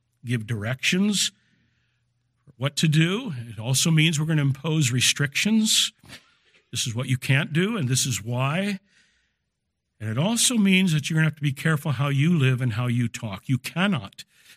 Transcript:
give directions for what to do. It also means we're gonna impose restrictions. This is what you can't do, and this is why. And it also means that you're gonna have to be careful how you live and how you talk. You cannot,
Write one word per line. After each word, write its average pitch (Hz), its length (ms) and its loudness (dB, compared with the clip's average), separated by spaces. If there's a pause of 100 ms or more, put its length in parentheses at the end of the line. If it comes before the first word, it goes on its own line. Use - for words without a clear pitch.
(260)
give 120 200 -4
directions 131 880 -2 (1120)
for - 140 -20
what 139 200 -4
to 165 120 2
do. 175 440 0 (140)
It 113 100 -16
also 135 340 0
means 156 280 4
we're 156 60 -2
gonna 156 160 2
impose 143 500 0
restrictions. 208 1000 0 (800)
This - 140 -4
is 117 80 -4
what 127 140 -6
you 131 100 0
can't 139 360 0
do, 190 240 0
and 143 100 -2
this 131 180 0
is 113 160 -4
why. 143 580 -2 (1200)
And 107 80 -6
it 110 80 -6
also 226 400 2
means 190 340 4
that 151 180 0
you're 165 60 -2
gonna 160 140 4
have 156 80 -6
to - 40 -20
be 143 120 -2
careful 156 400 -2
how 143 160 -2
you 139 280 2
live 131 220 2
and 127 140 -2
how 123 140 -2
you 120 200 0
talk. 101 400 -10
You 131 100 0
cannot, 165 680 -4 (320)